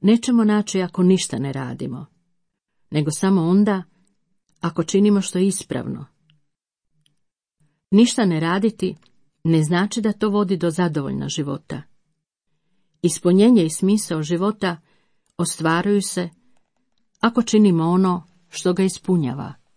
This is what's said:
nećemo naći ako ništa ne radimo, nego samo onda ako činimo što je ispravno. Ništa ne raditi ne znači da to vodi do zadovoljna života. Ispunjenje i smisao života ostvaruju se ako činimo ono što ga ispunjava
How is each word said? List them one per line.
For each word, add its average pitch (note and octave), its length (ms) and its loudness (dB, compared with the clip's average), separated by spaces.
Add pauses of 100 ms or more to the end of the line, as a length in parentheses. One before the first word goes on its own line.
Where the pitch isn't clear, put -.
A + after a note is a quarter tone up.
nećemo A#3 440 2
naći G#3 380 0
ako F3+ 200 -4
ništa F3+ 360 2
ne C3+ 140 -6
radimo, C3 540 -10 (840)
nego D3+ 200 -2
samo F#3+ 320 2
onda F#3+ 400 2 (800)
ako E3+ 220 -4
činimo G3+ 380 2
što F#3 180 -6
je F#3+ 80 2
ispravno. - 600 -6 (1800)
Ništa A#3 340 4
ne E3 160 0
raditi F#3 560 -2 (480)
ne D#3+ 180 2
znači F3+ 380 -2
da G#3+ 120 -2
to G#3+ 160 -4
vodi G3 280 0
do E3 140 -2
zadovoljna C#3+ 580 -4
života. C#3+ 540 -8 (1200)
Ispunjenje F#3 640 4
i D#3+ 60 -2
smisao F#3+ 520 -2
života F3+ 540 -4 (600)
ostvaruju F3 680 0
se F3+ 260 -6 (920)
ako A#3 220 0
činimo G3+ 420 4
ono F3+ 420 0 (220)
što - 240 -4
ga F#3+ 100 0
ispunjava D3+ 720 -2 (220)